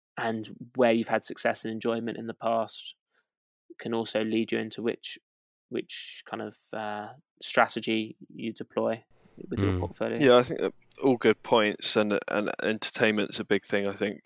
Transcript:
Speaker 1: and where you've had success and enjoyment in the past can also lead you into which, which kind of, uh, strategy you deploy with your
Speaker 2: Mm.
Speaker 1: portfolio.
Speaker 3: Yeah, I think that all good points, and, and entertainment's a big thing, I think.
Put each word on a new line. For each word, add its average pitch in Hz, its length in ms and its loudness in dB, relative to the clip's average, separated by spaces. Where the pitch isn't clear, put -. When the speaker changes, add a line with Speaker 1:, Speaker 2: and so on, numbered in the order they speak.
Speaker 1:
and 113 380 -4
where 120 180 6
you've 117 160 0
had 113 160 0
success - 400 -4
and 113 80 -6
enjoyment 113 440 -4
in 113 100 -10
the 113 60 -8
past 113 600 -4
can 113 160 -6
also 110 300 0
lead 113 300 0
you 113 60 0
into 110 220 -8
which, - 380 -6
which - 600 -10
kind 110 120 -8
of, 107 140 -10
uh, 107 360 -8
strategy 113 720 2
you 117 200 -8
deploy 113 500 -4
with 117 100 -4
your 98 140 2
Speaker 2:
Mm. 90 80 0
Speaker 1:
portfolio. 113 360 -4
Speaker 3:
Yeah, 123 200 8
I 123 60 6
think 143 180 -6
that - 120 -2
all 131 140 6
good - 260 4
points, 107 540 4
and, 104 200 2
and 104 220 0
entertainment's 107 760 0
a 107 40 -4
big 101 220 0
thing, 101 200 0
I 98 80 -2
think. 101 320 -4